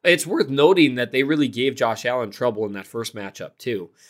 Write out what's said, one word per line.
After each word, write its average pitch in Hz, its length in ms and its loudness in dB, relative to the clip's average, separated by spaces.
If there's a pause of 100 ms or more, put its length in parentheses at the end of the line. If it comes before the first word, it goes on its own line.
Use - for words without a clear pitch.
It's 180 240 2
worth 190 200 -2
noting 143 480 4
that 120 160 -2
they 131 120 2
really 147 260 2
gave 123 260 -2
Josh 113 300 -2
Allen 123 260 -2
trouble 110 340 -2
in 101 80 -8
that 95 140 -12
first 113 280 -10
matchup, 98 420 -14
too. 101 320 -6 (200)